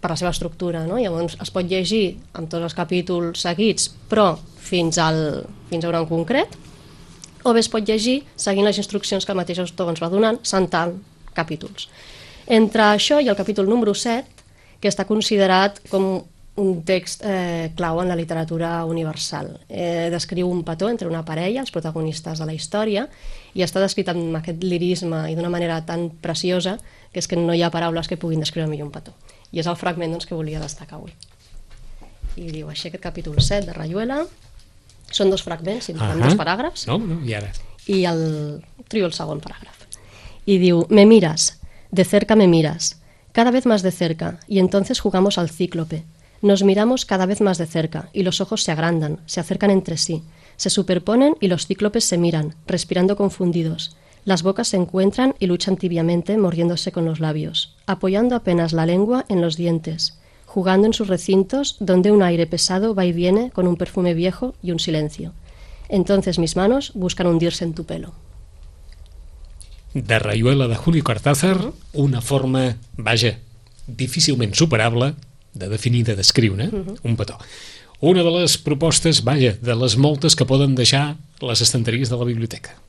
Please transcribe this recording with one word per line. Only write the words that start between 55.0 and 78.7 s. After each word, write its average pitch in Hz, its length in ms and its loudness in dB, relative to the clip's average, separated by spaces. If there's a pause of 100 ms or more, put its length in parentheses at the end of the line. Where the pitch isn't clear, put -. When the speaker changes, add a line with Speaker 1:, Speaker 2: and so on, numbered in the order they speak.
Speaker 1:
y 190 80 0
luchan 180 300 0
tibiamente, 170 600 0
mordiéndose 170 540 0
con 170 140 -2
los 160 160 -2
labios, 156 520 -4 (120)
apoyando 202 500 0
apenas 170 380 0
la 160 120 2
lengua 208 440 2
en 180 120 2
los 165 160 0
dientes, 165 600 -2 (280)
jugando 190 420 4
en 226 60 2
sus 208 140 -2
recintos, 190 720 0
donde 185 320 4
un 208 120 8
aire 170 220 4
pesado 185 480 0
va 190 120 2
y 175 80 2
viene 185 380 2
con 180 160 0
un 175 100 2
perfume 180 360 0
viejo 180 480 -2
y 180 100 -4
un 165 80 -2
silencio. 156 540 -4 (560)
Entonces 190 500 2
mis 165 160 0
manos 233 380 2
buscan 180 340 -2
hundirse 170 360 2
en 165 100 -4
tu 165 120 -10
pelo.» - 280 -10 (1800)
Speaker 2:
De 113 260 0
Rayuela, 117 480 2
de 113 80 0
Julio 160 280 2
Cortázar, 143 540 2
Speaker 1:
Mhm. 220 140 -2 (220)
Speaker 2:
una 139 280 2
forma, 131 560 0 (200)
vaja, 113 420 0 (480)
difícilment 123 640 0
superable 120 640 2 (380)
de 95 160 -8
definir, 117 360 2
de 113 100 0
descriure, 104 520 2
Speaker 1:
Mhm. 196 360 -6
Speaker 2:
un 117 120 0
petó. - 220 -6 (600)
Una 180 220 6
de 170 80 4
les 170 300 2
propostes, 151 640 2